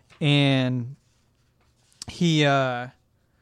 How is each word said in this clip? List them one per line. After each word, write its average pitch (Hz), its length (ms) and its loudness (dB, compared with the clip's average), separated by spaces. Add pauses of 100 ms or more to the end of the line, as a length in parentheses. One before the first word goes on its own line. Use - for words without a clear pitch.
(200)
and 135 760 0 (1080)
he, 160 380 0
uh, 131 440 0 (540)